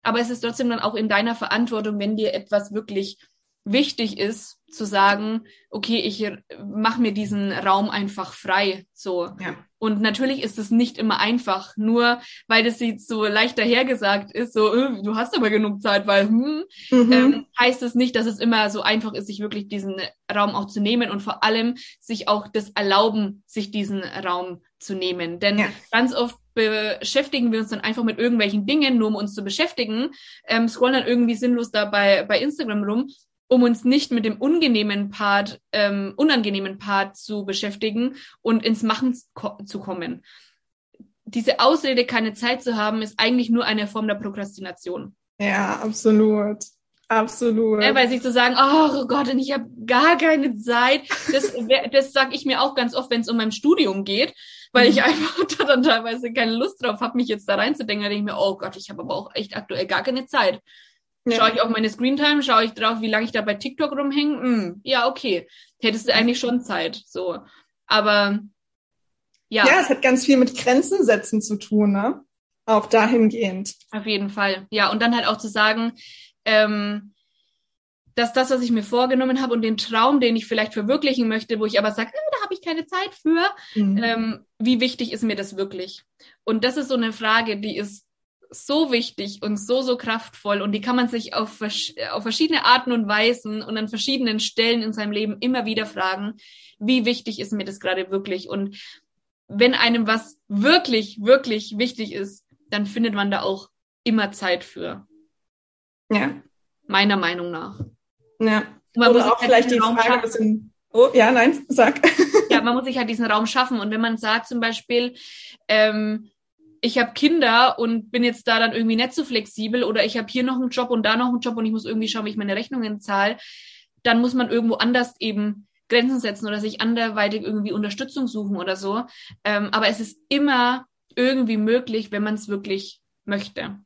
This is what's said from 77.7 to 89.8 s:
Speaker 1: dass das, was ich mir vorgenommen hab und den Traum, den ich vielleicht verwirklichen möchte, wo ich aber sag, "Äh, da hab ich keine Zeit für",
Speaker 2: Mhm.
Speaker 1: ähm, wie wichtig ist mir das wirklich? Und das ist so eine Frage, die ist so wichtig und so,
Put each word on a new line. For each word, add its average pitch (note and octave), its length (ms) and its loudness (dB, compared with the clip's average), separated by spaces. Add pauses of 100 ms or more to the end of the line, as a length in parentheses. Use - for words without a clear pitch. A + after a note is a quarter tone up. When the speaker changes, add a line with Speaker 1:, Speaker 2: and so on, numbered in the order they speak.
Speaker 1:
dass A#3 180 -2
das, C4 180 0
was B3+ 120 2
ich A#3+ 80 -2
mir A3 120 2
vorgenommen B3+ 580 0
hab B3+ 120 -2
und A#3 100 0
den A3 160 0
Traum, A#3 420 2
den A#3 160 4
ich A3 100 -2
vielleicht G#3+ 280 -2
verwirklichen B3+ 540 0
möchte, A3 320 -2
wo G#3+ 60 0
ich G#3 120 0
aber G#3+ 140 0
sag, A3+ 160 -4
"Äh, C#5 100 -10 (140)
da A#4 100 -4
hab F#4+ 100 -6
ich F#4 100 -10
keine E4 240 -6
Zeit F#4+ 280 -6
für", E4 320 0 (280)
Speaker 2:
Mhm. G#3 300 0
Speaker 1:
ähm, A3+ 420 -4 (120)
wie A#3 220 2
wichtig B3 320 -2
ist A3+ 100 -6
mir G#3+ 140 -2
das G3 200 -8
wirklich? G3 460 -8 (420)
Und A3 200 0
das B3+ 120 0
ist C4 120 -6
so C4 60 -2
eine A3+ 180 -2
Frage, A3 460 0
die G#3 180 -8
ist G3+ 300 -10 (440)
so C#4+ 420 0
wichtig G3+ 500 -4
und G#3 140 -4
so, A#3 240 0